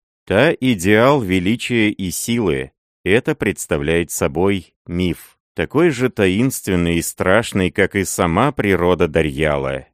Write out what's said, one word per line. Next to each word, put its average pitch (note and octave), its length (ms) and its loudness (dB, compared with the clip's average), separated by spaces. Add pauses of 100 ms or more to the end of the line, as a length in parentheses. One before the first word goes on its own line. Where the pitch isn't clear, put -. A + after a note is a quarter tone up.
(260)
Та B2 260 2
идеал A#2 680 2
величия G#2 680 0
и F#2+ 200 -6
силы. D#2+ 640 -2 (320)
Это A#2+ 300 0
представляет E2 760 -2
собой F2+ 640 -2 (120)
миф, F2 520 -6 (160)
такой D3 360 0
же B2+ 180 -2
таинственный F#2+ 880 0
и E2 60 0
страшный, F#2+ 680 0
как F#2+ 240 -2
и G2 100 0
сама F#2+ 460 0
природа F2+ 560 2
Дарьяла. D2 880 -2